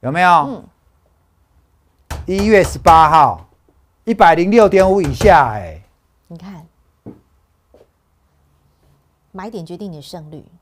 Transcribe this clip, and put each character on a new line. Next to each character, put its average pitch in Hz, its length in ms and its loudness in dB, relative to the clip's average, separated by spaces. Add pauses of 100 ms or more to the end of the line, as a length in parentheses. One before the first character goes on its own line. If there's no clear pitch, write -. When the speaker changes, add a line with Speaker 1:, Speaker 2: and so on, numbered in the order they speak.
Speaker 1:
有 127 120 -10
没 170 80 -4
有？ 180 100 2
Speaker 2:
嗯。 175 340 -2 (1600)
Speaker 1:
一 196 180 -6
月 208 180 2
十 - 160 -6
八 160 300 4
号， 131 400 0 (560)
一 226 80 -6
百 185 220 4
零 175 160 -2
六 220 180 4
点 190 220 2
五 196 100 0
以 143 140 -4
下， 143 380 2
哎。 87 280 -14 (480)
Speaker 2:
你 170 80 -20
看， 170 300 -20 (2750)
买 190 180 -18
点 214 160 -14
决 175 140 -18
定 202 120 -16
你 160 60 -18
的 143 60 -20
胜 156 280 -20
率。 151 140 -20 (180)